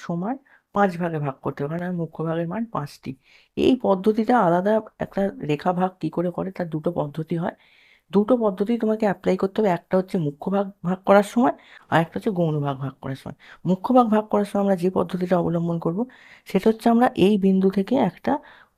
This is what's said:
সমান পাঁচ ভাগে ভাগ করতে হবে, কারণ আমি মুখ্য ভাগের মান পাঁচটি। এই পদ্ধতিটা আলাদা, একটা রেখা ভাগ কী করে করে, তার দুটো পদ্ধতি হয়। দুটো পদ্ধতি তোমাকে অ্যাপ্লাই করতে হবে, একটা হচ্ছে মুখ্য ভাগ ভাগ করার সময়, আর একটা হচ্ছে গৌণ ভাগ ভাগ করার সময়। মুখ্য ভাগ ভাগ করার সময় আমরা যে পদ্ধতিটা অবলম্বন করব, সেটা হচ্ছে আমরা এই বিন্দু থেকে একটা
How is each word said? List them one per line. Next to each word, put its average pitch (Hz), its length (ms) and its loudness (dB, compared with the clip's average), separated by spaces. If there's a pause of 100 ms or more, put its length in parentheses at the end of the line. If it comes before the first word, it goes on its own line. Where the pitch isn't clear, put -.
সমান 185 300 -4 (400)
পাঁচ 202 160 2 (100)
ভাগে 165 240 -2
ভাগ 135 180 -4
করতে 139 180 -6
হবে, 143 100 -4
কারণ 175 160 -6
আমি 180 140 -4
মুখ্য 160 260 -8
ভাগের 165 260 -2
মান 233 100 -4 (120)
পাঁচটি। 143 360 -8 (460)
এই 147 160 4 (120)
পদ্ধতিটা 214 500 2 (120)
আলাদা, 180 260 2 (320)
একটা - 160 -6 (300)
রেখা 147 280 -2
ভাগ 185 120 0 (100)
কী 160 140 -2
করে 175 220 -2
করে, 175 200 -6
তার 175 160 -6
দুটো 180 160 -2 (100)
পদ্ধতি 151 440 -4
হয়। - 120 -6 (560)
দুটো 208 260 4
পদ্ধতি 208 420 0
তোমাকে 220 260 0
অ্যাপ্লাই 185 320 0
করতে 196 200 -2
হবে, 214 140 2
একটা - 260 -4
হচ্ছে 190 220 -2
মুখ্য 143 320 -4
ভাগ 202 140 0 (180)
ভাগ 185 220 -2
করার 202 240 6
সময়, 254 240 2 (340)
আর 147 140 2
একটা 170 160 -4
হচ্ছে 226 140 -4
গৌণ 170 300 0
ভাগ 143 180 -4
ভাগ 135 200 -8
করার 135 200 -10
সময়। - 180 -14 (280)
মুখ্য 185 280 -2
ভাগ 247 160 6
ভাগ 214 200 2
করার 208 200 0
সময় 202 160 0
আমরা 196 140 2
যে 180 120 2
পদ্ধতিটা 180 460 -2
অবলম্বন 170 420 0
করব, 165 200 -4 (480)
সেটা - 200 0
হচ্ছে 220 220 2
আমরা 240 180 4 (100)
এই 208 200 4
বিন্দু 190 340 4
থেকে 196 220 -2 (120)
একটা - 280 -2 (440)